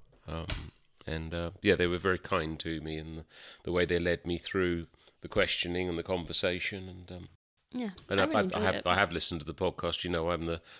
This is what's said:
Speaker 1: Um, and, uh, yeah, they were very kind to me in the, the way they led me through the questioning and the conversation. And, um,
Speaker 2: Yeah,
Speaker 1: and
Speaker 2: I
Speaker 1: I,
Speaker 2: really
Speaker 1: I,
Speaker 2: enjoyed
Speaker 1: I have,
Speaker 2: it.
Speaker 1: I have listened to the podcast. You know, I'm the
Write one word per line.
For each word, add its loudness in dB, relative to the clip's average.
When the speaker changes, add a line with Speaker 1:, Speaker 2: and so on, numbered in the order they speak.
Speaker 1:
Um, -6
and, -4
uh, -4
yeah, 8
they 4
were 2
very 4
kind -2
to -4
me -6
in -10
the, -10
the -4
way 4
they 4
led 0
me 0
through 0
the -12
questioning 2
and -2
the -2
conversation. -2
And, -14
um, -12
Speaker 2:
Yeah, -4
Speaker 1:
and 4
Speaker 2:
I 4
Speaker 1:
I, 4
Speaker 2:
really 2
Speaker 1:
I, 6
Speaker 2:
enjoyed 0
Speaker 1:
I 2
have, 2
Speaker 2:
it. -4
Speaker 1:
I 4
have 4
listened 0
to -12
the -6
podcast. 0
You -2
know, 0
I'm -2
the -2